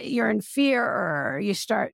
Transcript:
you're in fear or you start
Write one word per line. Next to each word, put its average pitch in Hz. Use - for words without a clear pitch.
you're 240
in 214
fear 269
or 147
you 202
start -